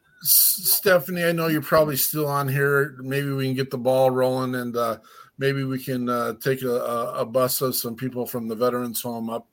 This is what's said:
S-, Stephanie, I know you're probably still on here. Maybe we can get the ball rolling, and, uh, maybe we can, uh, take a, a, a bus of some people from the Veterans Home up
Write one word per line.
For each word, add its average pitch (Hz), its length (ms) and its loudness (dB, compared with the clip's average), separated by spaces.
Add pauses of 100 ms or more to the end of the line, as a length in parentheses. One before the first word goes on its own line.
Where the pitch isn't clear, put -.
(220)
S-, - 420 2
Stephanie, 180 600 2
I 170 80 4
know 165 140 0
you're 156 160 2
probably 151 340 4
still 151 300 0
on 139 220 0
here. 143 520 2
Maybe 139 300 -2
we 135 160 0
can 131 80 0
get 131 160 -2
the 131 80 -4
ball 131 320 4
rolling, 127 460 0
and, 120 200 -6
uh, 117 220 -2 (400)
maybe 139 260 0
we 131 180 -4
can, 123 260 -4
uh, 117 260 -2
take 135 280 -2
a, 127 120 -2
a, 120 460 -4
a 127 40 -2
bus 123 360 0
of 127 160 0
some 117 180 -6
people 120 320 -6
from 117 220 -6
the 113 60 -6
Veterans 123 480 -2
Home 117 280 -6
up 117 220 -6